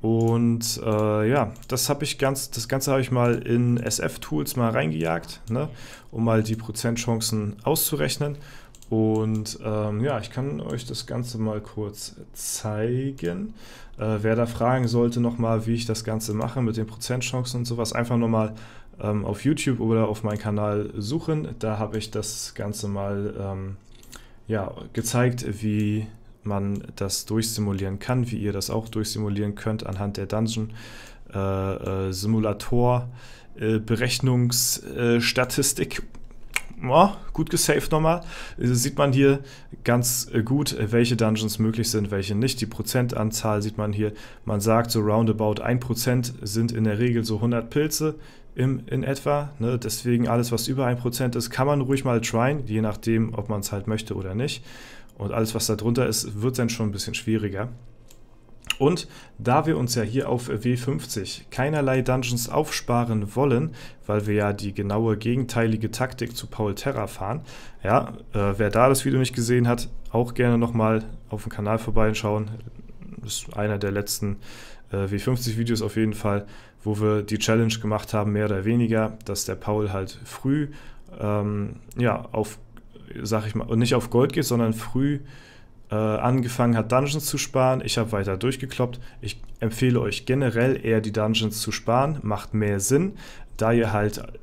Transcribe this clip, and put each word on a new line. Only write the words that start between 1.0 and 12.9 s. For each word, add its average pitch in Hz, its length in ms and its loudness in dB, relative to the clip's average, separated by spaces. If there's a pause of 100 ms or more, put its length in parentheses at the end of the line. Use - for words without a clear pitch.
ja, 123 240 2 (160)
das 127 200 0
hab 139 140 0
ich - 160 -4
ganz, 135 320 0
das 113 180 -6
Ganze 135 240 0
habe 135 80 4
ich 123 100 0
mal 120 260 4
in 120 420 2
S-F-Tools 139 760 -2
mal 117 160 2
reingejagt, 82 720 0 (100)
ne, 131 180 -2 (420)
um 113 140 0
mal 113 180 4
die 110 140 0
Prozentchancen 110 1080 -2
auszurechnen. 147 720 0 (540)
Und, 110 720 2
ähm, 107 400 -2
ja, 135 160 0
ich 98 100 -10
kann 139 300 -4
euch - 260 -6
das 123 200 -8
Ganze 120 320 -6
mal 107 220 -2
kurz - 560 -8 (180)
zeigen. 135 1200 -4 (440)